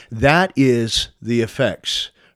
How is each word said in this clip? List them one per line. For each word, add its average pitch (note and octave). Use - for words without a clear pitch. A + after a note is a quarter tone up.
That D3
is A#2+
the A#2
effects -